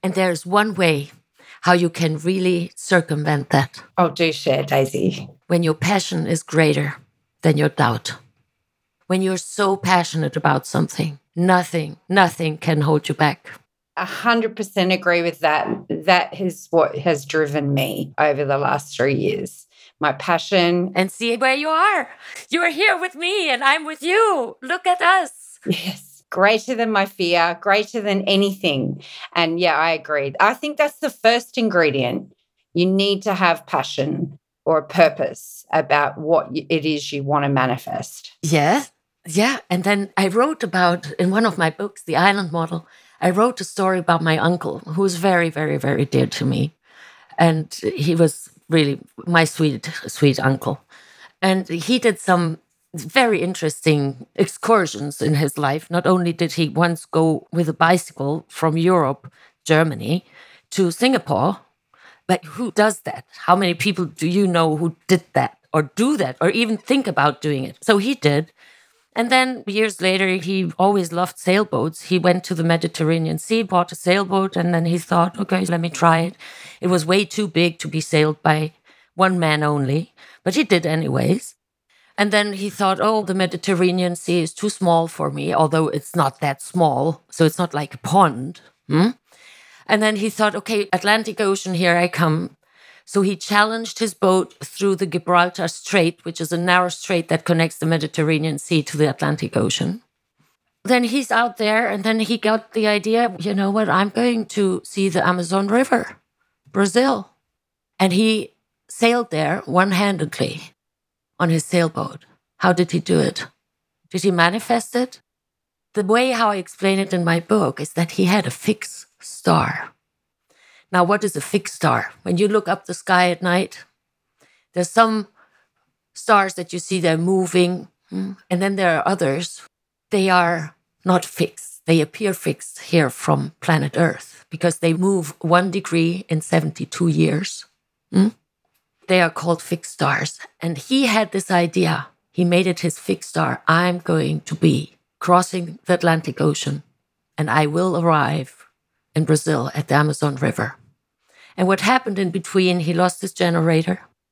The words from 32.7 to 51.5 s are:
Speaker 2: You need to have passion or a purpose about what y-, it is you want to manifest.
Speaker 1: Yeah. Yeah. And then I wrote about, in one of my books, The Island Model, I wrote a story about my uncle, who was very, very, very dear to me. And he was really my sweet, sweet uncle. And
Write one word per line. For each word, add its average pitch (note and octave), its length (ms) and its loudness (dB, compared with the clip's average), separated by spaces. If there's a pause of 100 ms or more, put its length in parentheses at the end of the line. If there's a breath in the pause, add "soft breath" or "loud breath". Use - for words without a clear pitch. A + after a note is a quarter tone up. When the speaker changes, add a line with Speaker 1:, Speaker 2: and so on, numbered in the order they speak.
Speaker 2:
You F3 140 2
need G3 360 2
to G3 120 0
have F3 320 0
passion C#3+ 720 -4 (260)
or D#3 140 2
a D3+ 40 -4
purpose - 880 -2
about D3 460 0
what D#3 340 0
y-, C#3 180 -8
it D#3+ 160 -2
is D3 280 -4
you C#3+ 80 -6
want C#3+ 240 0
to C#3 40 0
manifest. - 840 -4 (100)
Speaker 1:
Yeah. E3 440 2 (420)
Yeah. G#3+ 320 0 (100)
And F3+ 140 -2
then G3+ 340 -2
I G3 120 2
wrote B3+ 340 0
about, F3 560 0
in F3+ 100 2
one A3 160 2
of F#3 140 -2
my D#3+ 100 2
books, G3+ 320 -10
The D#3 140 -6
Island F#3+ 360 2
Model, E3 360 -6 (340 soft breath)
I F3+ 80 2
wrote A3 320 0
a - 20 -8
story F#3 360 -2
about E3+ 220 0
my D#3+ 160 2
uncle, E3 420 -2
who E3 220 -6
was F#3+ 140 0
very, F3 340 2
very, D3 280 -4
very C#3 260 0
dear C3 240 2
to - 180 -6
me. C3+ 300 -2 (640 loud breath)
And D#3+ 360 2 (220)
he D#3+ 200 0
was - 340 0 (200)
really D3 300 2 (260)
my E3+ 200 4
sweet, D3 400 -2 (220)
sweet - 320 2
uncle. - 420 -2 (600 loud breath)
And F#3+ 280 0